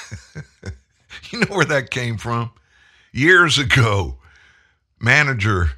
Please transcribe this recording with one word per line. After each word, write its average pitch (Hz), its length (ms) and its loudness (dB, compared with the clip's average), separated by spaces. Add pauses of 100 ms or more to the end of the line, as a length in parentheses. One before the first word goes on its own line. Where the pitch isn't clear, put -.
(340)
<laughs> 170 380 -16 (580)
You 240 100 -6
know 202 160 -2
where 165 100 4
that 139 240 -2
came 120 260 -6
from? 117 360 -6 (600)
Years 165 460 4
ago, 101 580 0 (840)
manager 110 800 0